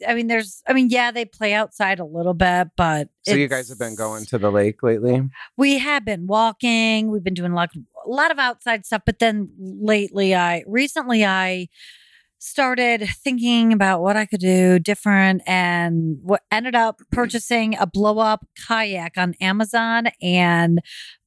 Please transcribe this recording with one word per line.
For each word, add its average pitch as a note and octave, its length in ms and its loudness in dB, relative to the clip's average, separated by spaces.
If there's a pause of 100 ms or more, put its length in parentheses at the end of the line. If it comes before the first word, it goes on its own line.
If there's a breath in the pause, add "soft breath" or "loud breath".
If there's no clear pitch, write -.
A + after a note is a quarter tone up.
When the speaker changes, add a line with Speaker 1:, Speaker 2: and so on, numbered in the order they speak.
Speaker 1:
I A#3 80 -2
mean, A#3 140 -2
there's, A3+ 400 -4
I B3+ 60 2
mean, C4 160 4
yeah, A#3+ 220 0
they A#3 120 -6
play G#3 300 -4
outside G3+ 460 -2
a F3+ 60 -6
little E3+ 280 -2
bit, F3+ 420 2
but D#3 320 0 (180)
Speaker 2:
So G3+ 100 2
you C#3+ 120 2
guys B2+ 220 -4
have B2 100 -14
been A#2 140 -6
Speaker 1:
it's G#2 40 -12
Speaker 2:
going A2 280 -4
to A#2+ 120 -4
the G2+ 140 2
lake G#2 320 2
lately? B2 380 2 (340 loud breath)
Speaker 1:
We C#4 220 2
have C#4 260 -2
been F#3+ 240 -6
walking. A3 840 0
We've G#3 140 -4
been F#3+ 100 -4
doing, F3 200 -4
like, F3 200 -2
a - 360 -16
lot C#4+ 220 0
of D4 80 -4
outside A#3+ 460 -4
stuff. G#3+ 200 -4
But - 140 -2
then G#3+ 380 0
lately, G3 760 0
I, F3 320 0
recently B3 560 0
I F#3 460 -2 (680 loud breath)
started A#3+ 680 -2 (160)
thinking A#3 500 2
about F#3+ 280 2
what G3 160 2
I G#3+ 80 -2
could G3 140 -4
do F#3 400 4
different F#3+ 680 2
and E3+ 720 0
what F#3+ 300 0
ended A#3 240 -2
up A3+ 260 0 (100)
purchasing A3+ 640 -2
a F#3+ 100 0
blow-up G#3+ 580 0 (220)
kayak G3+ 500 -4
on F3+ 240 0
Amazon, A3+ 680 0 (140)
and E3+ 580 4 (480 loud breath)